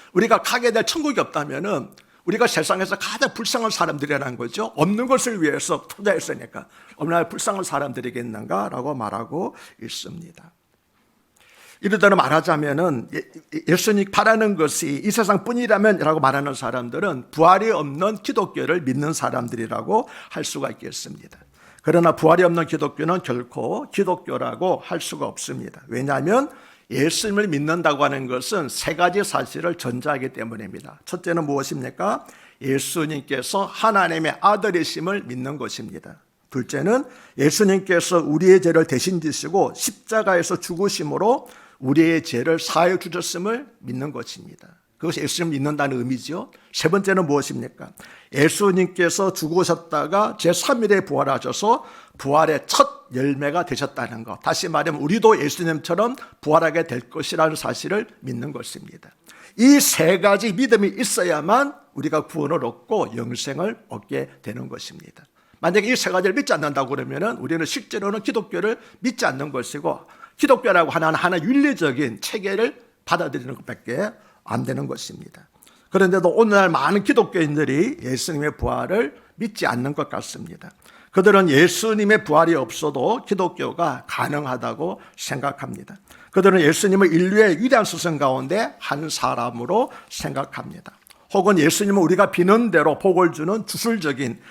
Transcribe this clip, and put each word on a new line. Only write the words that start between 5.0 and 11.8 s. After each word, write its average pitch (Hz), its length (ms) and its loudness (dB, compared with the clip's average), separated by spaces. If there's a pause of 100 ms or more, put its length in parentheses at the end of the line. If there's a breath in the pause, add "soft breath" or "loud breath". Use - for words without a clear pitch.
것을 240 340 0
위해서 143 460 -2
투자했으니까 160 800 -6 (280 loud breath)
얼마나 165 320 -2
불쌍한 196 360 -6
사람들이겠는가라고 127 1300 -6
말하고 117 600 -8 (280 loud breath)
있습니다. - 680 -16 (1300 soft breath)